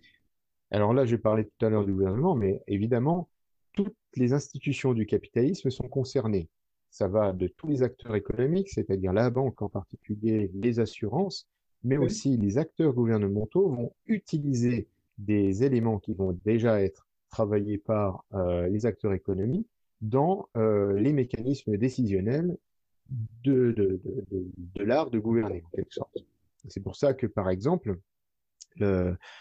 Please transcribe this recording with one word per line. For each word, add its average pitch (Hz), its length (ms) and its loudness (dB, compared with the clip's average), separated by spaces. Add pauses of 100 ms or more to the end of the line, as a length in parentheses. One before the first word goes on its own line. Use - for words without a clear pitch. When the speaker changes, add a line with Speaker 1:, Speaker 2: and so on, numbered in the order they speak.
(680)
Speaker 1:
Alors 104 240 2
là, 135 120 4
j'ai 117 120 2
parlé 110 280 2
tout - 200 -4
à 110 40 2
l'heure 107 160 2
du 98 80 0
gouvernement, 101 420 2
mais 98 320 0
évidemment, 123 640 0 (440)
toutes 202 220 -4 (200)
les 123 180 2
institutions 139 600 -2
du 110 120 0
capitalisme - 640 0
sont - 180 -6
concernées. 113 640 -2 (400)
Ça - 180 -2
va 101 240 2
de 92 160 -2
tous - 200 -10
les 143 140 0
acteurs 120 340 -2
économiques, 135 540 0
c'est-à-dire 95 440 0
la 117 160 4
banque 123 320 -2
en 104 80 -4
particulier, 104 840 -2
les 110 260 0
assurances, 117 680 -4 (360)
mais 127 140 2
Speaker 2:
Oui. 135 80 2
Speaker 1:
aussi 127 320 0
les 101 200 0
acteurs 160 360 2
gouvernementaux 113 760 2
vont 131 240 -4 (140)
utiliser 135 800 0 (300)
des 101 460 2
éléments 117 360 2
qui 110 140 -6
vont 92 300 -2
déjà 110 380 2
être - 260 -4 (220)
travaillés 104 480 -2
par, 101 560 -2
euh, 90 340 0
les 104 180 0
acteurs 104 280 -2
économiques 101 540 -2 (340)
dans, 139 560 0
euh, 101 420 2
les 131 140 2
mécanismes 117 640 -2
décisionnels 123 800 0 (520)
de, 123 640 2
de, 95 320 2
de, - 280 -8
de, 92 140 -4 (300)
de 101 80 -6
l'art 131 280 0
de 117 80 0
gouverner, 107 460 0
en 85 40 -20
quelque - 240 -8
sorte. - 240 -10 (500)
C'est 98 140 -10
pour 95 140 -10
ça 143 180 0
que, - 140 -4
par 98 220 -2
exemple, 98 500 -2 (760)
le, 92 380 2 (260)